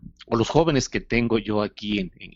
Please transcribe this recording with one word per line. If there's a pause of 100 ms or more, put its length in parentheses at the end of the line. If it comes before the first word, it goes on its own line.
(260)
o
los
jóvenes
que
tengo
yo
aquí
en,
en,